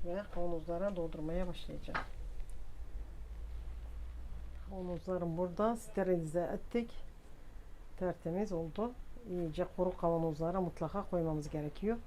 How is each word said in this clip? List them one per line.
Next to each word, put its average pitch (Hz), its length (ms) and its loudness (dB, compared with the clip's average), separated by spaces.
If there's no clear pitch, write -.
ve 180 180 0
kavanozlara 175 600 2
doldurmaya 165 520 0
başlayacağım. - 520 -2
Kavanozlarım 180 680 0
burada, 185 400 4
sterilize 175 760 4
ettik. 233 360 0
Tertemiz 180 540 0
oldu. 170 400 0
İyice 175 360 0
kuru 180 200 4
kavanozlara 165 640 4
mutlaka 175 500 0
koymamız 156 400 2
gerekiyor. 156 460 0